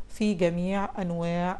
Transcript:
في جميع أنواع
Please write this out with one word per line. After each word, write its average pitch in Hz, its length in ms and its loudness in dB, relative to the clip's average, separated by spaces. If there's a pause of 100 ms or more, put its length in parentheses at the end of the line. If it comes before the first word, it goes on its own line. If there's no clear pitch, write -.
في 208 240 2
جميع 180 680 0
أنواع 175 580 0